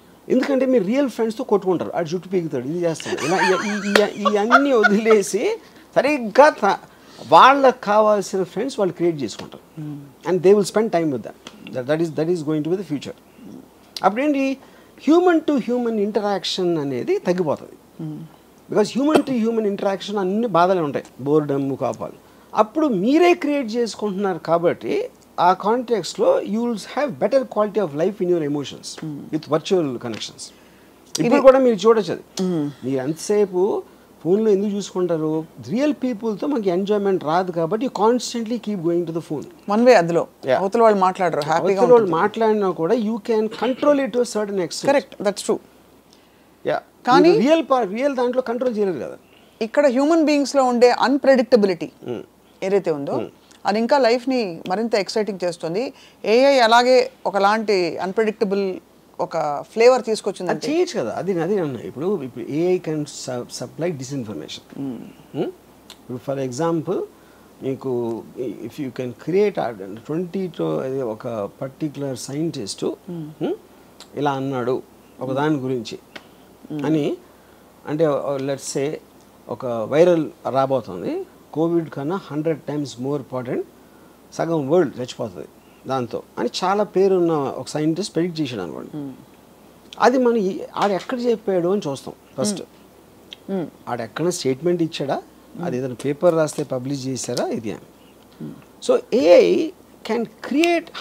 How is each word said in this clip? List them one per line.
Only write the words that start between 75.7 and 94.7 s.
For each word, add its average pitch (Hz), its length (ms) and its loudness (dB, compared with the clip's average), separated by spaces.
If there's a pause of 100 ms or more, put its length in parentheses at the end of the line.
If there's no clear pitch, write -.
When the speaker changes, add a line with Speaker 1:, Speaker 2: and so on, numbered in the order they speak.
Speaker 2:
Hmm. 294 140 -6
Speaker 1:
అని, 160 300 0 (680)
అంటే, 151 180 0
uh, 143 340 0
let's 135 380 -6
say 143 200 -2 (520)
ఒక 123 180 -8
viral 139 640 2 (180)
రాబోతుంది, 135 800 -2 (260)
కోవిడ్ 165 380 0
కన్నా 160 300 -6 (100)
హండ్రెడ్ 151 300 -4
టైమ్స్ 139 400 -8
మోర్ 139 200 -4
ఇంపార్టెంట్, 127 460 -8 (680)
సగం 160 340 -2
వరల్డ్ 147 280 2
చచ్చిపోతుంది 110 500 -10 (420)
దాంతో 123 340 -4 (160)
అని 240 100 -2 (160)
చాలా 202 200 0
పేరున్న 185 480 2
ఒక 135 360 -4
సైంటిస్ట్ 160 460 -4
ప్రెడిక్ట్ 165 260 -2
చేశాడు 123 200 -6
అనుకోండి. 71 360 -10
Speaker 2:
Hmm. 143 140 -10 (920)
Speaker 1:
అది 247 180 6
మనం 240 180 4
ఈ, 196 220 -2 (180)
ఆడు 202 160 0
ఎక్కడ 240 280 -4
చెప్పాడు 202 480 0
అని 202 200 0
చూస్తాం - 260 -8 (240)
ఫస్ట్. 190 240 -4
Speaker 2:
Hmm. - 920 -14
Hmm. 170 100 -4 (220)
Speaker 1:
ఆడు 120 140 -6
ఎక్కడ 151 260 -4
స్టేట్మెంట్ 165 540 -2